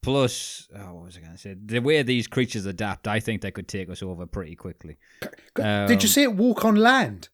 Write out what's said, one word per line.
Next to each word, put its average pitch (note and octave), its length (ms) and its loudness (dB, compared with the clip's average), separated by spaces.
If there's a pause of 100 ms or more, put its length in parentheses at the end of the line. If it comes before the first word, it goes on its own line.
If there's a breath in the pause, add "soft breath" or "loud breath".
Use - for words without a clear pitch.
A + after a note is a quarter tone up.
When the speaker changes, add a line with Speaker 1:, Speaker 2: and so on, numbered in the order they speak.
Speaker 1:
plus, - 720 0
oh, F#2+ 200 -16
what F2 100 -16
was F2 120 -20
I E2+ 40 -20
gonna E2 160 -18
say? G2 260 -14
The A2 160 -2
way D3 240 4
these A#2+ 240 2
creatures A#2 380 -2
adapt, G2 420 -4
I G#2+ 120 2
think G#2+ 220 -4
they G2 100 -6
could F#2+ 160 -12
take F#2 220 -8
us F2+ 120 -12
over F2+ 240 -8
pretty E2+ 300 -10
quickly. - 420 -14 (260 loud breath)
Speaker 2:
C-, - 60 -10 (280 loud breath)
c-, - 60 0
did G3+ 260 2
you A#3+ 40 8
Speaker 1:
Um, G3 60 4
Speaker 2:
see A3 240 4
it B3 120 2
walk A3 300 2
on A3 100 6
land? G#3+ 580 4